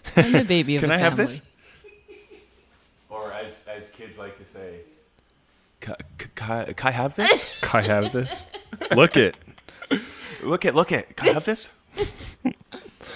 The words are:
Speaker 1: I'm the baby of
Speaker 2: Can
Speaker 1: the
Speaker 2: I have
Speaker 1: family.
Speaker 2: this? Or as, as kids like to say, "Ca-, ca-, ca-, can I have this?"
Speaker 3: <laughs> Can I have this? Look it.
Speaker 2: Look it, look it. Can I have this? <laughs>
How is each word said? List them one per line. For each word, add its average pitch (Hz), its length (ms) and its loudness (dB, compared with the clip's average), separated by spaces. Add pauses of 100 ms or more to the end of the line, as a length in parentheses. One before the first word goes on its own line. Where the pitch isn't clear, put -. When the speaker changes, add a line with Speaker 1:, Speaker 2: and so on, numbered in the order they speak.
(160)
Speaker 1:
I'm 226 160 6
the 247 140 6
baby 156 320 2
of 139 40 -2
Speaker 2:
Can 151 80 2
Speaker 1:
the 160 60 4
Speaker 2:
I - 20 4
have 170 160 4
Speaker 1:
family. 208 120 2
Speaker 2:
this? - 160 -6 (1700)
Or 107 240 -12
as, 107 340 -14
as 104 240 -14
kids 104 260 -20
like 101 220 -14
to 101 60 -20
say, 87 340 -16 (1000)
"Ca-, 107 140 -14 (220)
ca-, - 120 -14 (360)
ca-, - 80 -8
can - 140 -6
I 131 40 2
have 123 240 -2
this?" - 440 2
Speaker 3:
<laughs> - 20 -14
Can - 200 2
I 104 60 0
have 104 260 2
this? 127 320 -4 (500)
Look 147 220 6
it. 101 200 4 (1040)
Speaker 2:
Look 175 220 -2
it, 151 80 2
look 165 180 4
it. 127 260 -2
Can - 120 2
I 160 40 4
have 156 120 -2
this? - 320 -6 (180)
<laughs> 403 120 -2 (1080)